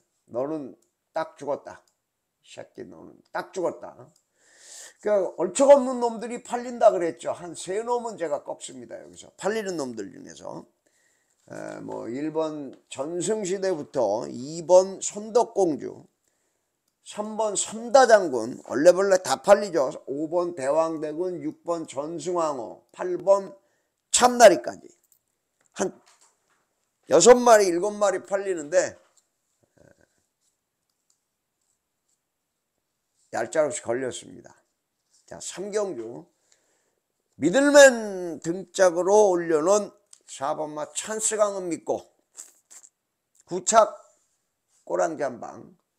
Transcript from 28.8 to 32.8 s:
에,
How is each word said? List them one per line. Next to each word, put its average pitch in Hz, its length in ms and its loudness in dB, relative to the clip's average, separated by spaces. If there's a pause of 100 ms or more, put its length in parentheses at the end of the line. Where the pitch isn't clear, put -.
에, - 920 -20 (3500)